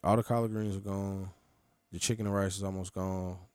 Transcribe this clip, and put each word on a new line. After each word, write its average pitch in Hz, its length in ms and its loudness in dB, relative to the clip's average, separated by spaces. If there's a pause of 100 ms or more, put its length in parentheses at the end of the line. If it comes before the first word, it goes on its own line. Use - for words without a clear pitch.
all 101 140 6
the 117 60 4
collard 117 280 2
greens 107 240 -2
are 98 40 -4
gone. 98 500 -4 (640)
The 87 80 -6
chicken 110 260 0
and 101 80 2
rice 98 240 2
is 98 60 -4
almost 95 300 -4
gone. 92 440 -2 (180)